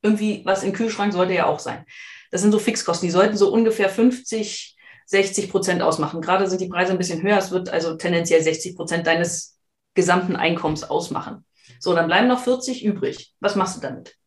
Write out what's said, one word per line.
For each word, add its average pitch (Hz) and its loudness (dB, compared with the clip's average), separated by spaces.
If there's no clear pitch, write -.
Irgendwie 214 0
was 190 0
im 196 -2
Kühlschrank 214 -2
sollte 185 2
ja 170 2
auch 151 -2
sein. 120 -10
Das 180 -2
sind 208 6
so 214 4
Fixkosten. 185 -2
Die 170 0
sollten 202 4
so 202 4
ungefähr 220 2
fünfzig, - -2
sechzig 196 0
Prozent 180 0
ausmachen. 160 0
Gerade 185 0
sind 185 -2
die 185 -6
Preise 185 0
ein 190 0
bisschen 170 -4
höher. 202 2
Es 185 -4
wird 180 -2
also 160 -2
tendenziell 170 2
sechzig 160 -2
Prozent 165 -4
deines 170 -2
gesamten 180 2
Einkommens 160 -2
ausmachen. - -6
So, 180 0
dann 165 2
bleiben 190 4
noch 247 2
vierzig 254 -2
übrig. - -4
Was - -2
machst 185 0
du - -12
damit? - -12